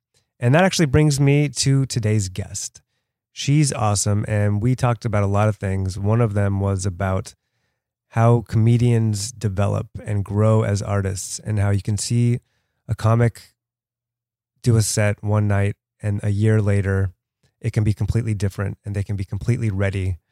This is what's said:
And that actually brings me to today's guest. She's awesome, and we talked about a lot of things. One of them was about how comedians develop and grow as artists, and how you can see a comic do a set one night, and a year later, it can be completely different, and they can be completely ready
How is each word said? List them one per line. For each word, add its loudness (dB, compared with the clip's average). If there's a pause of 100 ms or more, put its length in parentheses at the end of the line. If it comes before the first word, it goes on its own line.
(400)
And 2
that 6
actually 2
brings 2
me 2
to 0
today's -2
guest. -12 (520)
She's 0
awesome, 0
and 0
we 0
talked -2
about -2
a 0
lot 2
of -4
things. -4
One 0
of 0
them 0
was -2
about -4 (800)
how 4
comedians 2
develop -2 (160)
and -4
grow 2
as -2
artists, -4
and -4
how 2
you 0
can -2
see 0 (480)
a -4
comic 0 (1080)
do 4
a 4
set 0
one 0
night, 0 (260)
and -2
a 0
year 2
later, 0 (480)
it -4
can 0
be 2
completely -2
different, -4
and -8
they -2
can -6
be -4
completely -2
ready -2 (140)